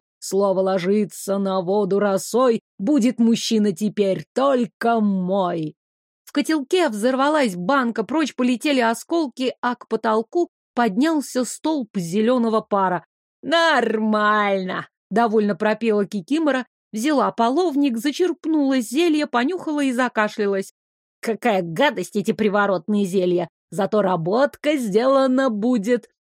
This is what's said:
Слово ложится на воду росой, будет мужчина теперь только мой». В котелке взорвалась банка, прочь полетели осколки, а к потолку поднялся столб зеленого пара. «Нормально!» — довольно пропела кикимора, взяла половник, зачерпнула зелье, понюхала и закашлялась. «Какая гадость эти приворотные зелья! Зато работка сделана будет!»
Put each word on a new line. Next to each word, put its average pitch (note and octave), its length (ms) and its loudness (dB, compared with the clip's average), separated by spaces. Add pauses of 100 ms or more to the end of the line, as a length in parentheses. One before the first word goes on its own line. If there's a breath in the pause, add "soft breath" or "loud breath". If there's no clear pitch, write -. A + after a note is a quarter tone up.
(180)
Слово F#3+ 420 0
ложится F#3+ 760 -2
на F#3+ 240 -2
воду G3 380 0
росой, G#3 640 0 (180)
будет A#3+ 400 2
мужчина A3 540 2
теперь F#3+ 520 -2 (100)
только A#3+ 640 0
мой». F3+ 760 -2 (500)
В - 80 -20
котелке D#4+ 560 0
взорвалась B3+ 680 0
банка, A3+ 480 0
прочь C#4+ 300 -2
полетели B3+ 460 0
осколки, B3+ 800 -2
а B3 140 -2
к - 120 -14
потолку A3+ 640 0 (260)
поднялся B3 720 0
столб D4+ 520 -6
зеленого A3 640 0
пара. F#3+ 440 -2 (380)
«Нормально!» — G#3+ 1500 0 (220)
довольно G#3 440 2
пропела G#3+ 520 0
кикимора, C4 600 -2 (260)
взяла A3 400 0
половник, C#4 640 0
зачерпнула D4 840 0
зелье, D4+ 460 0
понюхала D4 580 -2
и C4 80 0
закашлялась. G#3+ 800 -2 (480)
«Какая G#3 420 0
гадость F3+ 540 -2
эти G#3 160 0
приворотные G3+ 720 0
зелья! F3+ 440 0 (220)
Зато G3 320 0
работка G3+ 720 0
сделана C4 720 2
будет!» A3+ 580 -2 (240)